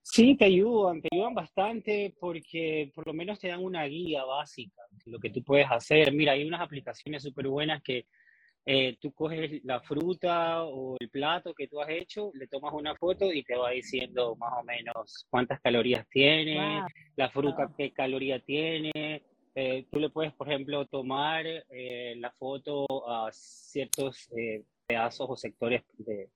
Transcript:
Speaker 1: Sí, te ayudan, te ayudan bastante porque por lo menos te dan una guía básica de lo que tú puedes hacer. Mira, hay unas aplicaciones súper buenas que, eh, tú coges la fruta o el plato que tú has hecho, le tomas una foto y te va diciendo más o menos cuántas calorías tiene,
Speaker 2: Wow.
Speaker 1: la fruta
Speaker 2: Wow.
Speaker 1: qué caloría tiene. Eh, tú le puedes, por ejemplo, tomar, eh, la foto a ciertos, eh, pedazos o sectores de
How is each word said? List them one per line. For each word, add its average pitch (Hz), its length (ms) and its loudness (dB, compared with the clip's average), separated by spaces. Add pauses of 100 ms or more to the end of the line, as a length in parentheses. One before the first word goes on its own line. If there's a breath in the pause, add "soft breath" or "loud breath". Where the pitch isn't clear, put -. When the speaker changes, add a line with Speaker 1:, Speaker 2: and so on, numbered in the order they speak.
Speaker 1:
Sí, 254 360 10
te 208 80 8
ayudan, 190 560 6
te 160 100 -4
ayudan 214 220 0
bastante 202 840 -2
porque 160 760 -4
por 165 120 -12
lo 156 60 -6
menos 180 260 -6
te 185 100 -6
dan 175 140 -6
una 180 220 -4
guía 151 380 -4
básica 131 580 -8 (240)
de 117 60 -16
lo 117 80 -12
que 113 100 -6
tú 120 140 -6
puedes 139 260 6
hacer. 143 440 6
Mira, 147 200 4
hay 143 140 0
unas 170 140 -4
aplicaciones 143 640 -10
súper 135 240 -8
buenas 147 360 -2
que, 123 240 -4 (580 soft breath)
eh, 131 360 2
tú 143 120 -6
coges 156 500 -4
la 123 180 -2
fruta 170 840 0
o 131 340 -8
el 120 100 -8
plato 160 440 -2
que 139 140 -8
tú 147 140 -8
has 151 80 -4
hecho, 185 460 -6
le 131 120 -12
tomas 147 260 -6
una 151 220 -6
foto 185 360 0
y 143 120 -2
te 120 120 -4
va 123 160 0
diciendo 123 640 -2
más 117 240 -6
o 120 40 -8
menos 117 680 -10
cuántas 123 320 0
calorías 120 480 4
tiene, 151 720 4
Speaker 2:
Wow. - 60 -6 (280 loud breath)
Speaker 1:
la 131 140 0
fruta 143 360 0
Speaker 2:
Wow. 143 120 -16
Speaker 1:
qué 139 160 -4
caloría 131 460 -2
tiene. 156 840 -4 (320)
Eh, 131 360 -4
tú 147 80 -2
le 151 100 0
puedes, 156 240 -4
por 139 160 -10
ejemplo, 143 380 -2
tomar, 143 580 -2 (240)
eh, 123 480 -10
la 120 160 -8
foto 139 520 -6 (240)
a 113 220 -2
ciertos, - 1040 -6
eh, 110 260 -6 (220)
pedazos 117 440 -2
o 127 60 -6
sectores 120 480 -2 (140)
de 104 380 -8